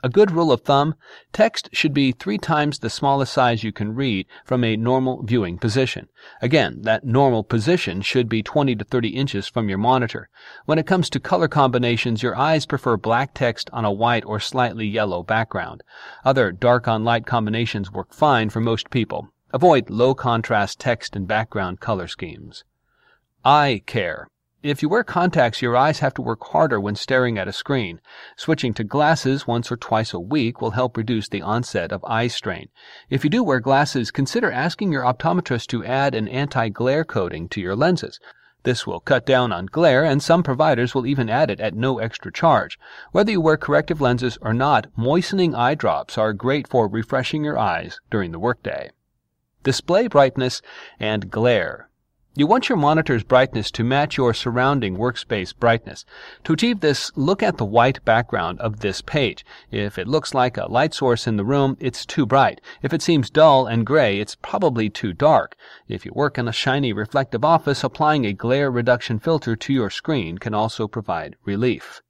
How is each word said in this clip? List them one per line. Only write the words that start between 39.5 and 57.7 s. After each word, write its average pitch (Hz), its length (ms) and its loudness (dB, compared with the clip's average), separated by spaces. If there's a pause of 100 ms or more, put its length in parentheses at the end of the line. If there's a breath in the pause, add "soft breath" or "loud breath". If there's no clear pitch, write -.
on 92 140 -6
glare, 143 360 4
and 147 200 2
some 165 200 4
providers 131 520 0
will 127 120 0
even 131 220 0
add 117 220 2
it 98 100 -6
at 110 140 -4
no 120 240 -2
extra - 340 -8
charge. 135 460 2 (340 loud breath)
Whether 208 200 2
you 185 100 0
wear 156 160 4
corrective 151 420 0
lenses 123 400 0
or 110 140 -2
not, 127 320 2 (100)
moistening 165 580 0
eye 120 200 2
drops 87 420 -2
are 110 160 0
great 127 360 -2
for 113 200 2
refreshing 127 560 -4
your 147 140 -2
eyes 90 420 -4 (100)
during 95 220 -2
the 82 60 -10
workday. 87 540 -6 (680)
Display 175 440 2
brightness 135 560 2 (360 loud breath)
and 107 320 -4
glare. 110 600 0 (460)
You 143 120 2
want 240 200 4
your 247 80 0
monitor's 147 460 2
brightness 127 480 2
to - 140 -4
match 139 320 0
your 123 180 2
surrounding 123 600 0
workspace 110 600 -4
brightness. 113 480 0 (380 loud breath)
To - 100 -2
achieve 220 280 0
this, 147 340 0
look 180 300 0
at 196 140 0
the 120 60 -2
white 117 400 2